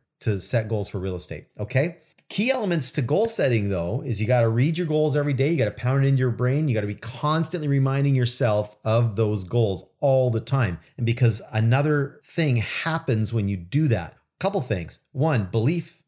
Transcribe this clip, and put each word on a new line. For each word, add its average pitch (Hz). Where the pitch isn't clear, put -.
to 104
set 110
goals 104
for 101
real 92
estate, 82
okay? 143
Key 226
elements 190
to 151
goal 160
setting, 117
though, 95
is 107
you 107
gotta 120
read 135
your 175
goals 151
every 147
day. 135
You 170
gotta 107
pound 135
it 135
into 135
your 127
brain. 127
You 127
gotta 104
be 104
constantly 156
reminding 139
yourself 117
of 110
those 104
goals 101
all 135
the 113
time. 107
And 120
because 117
another 135
thing 147
happens 113
when 107
you 101
do 98
that, 90
couple 196
things. 92
One, 127
belief 147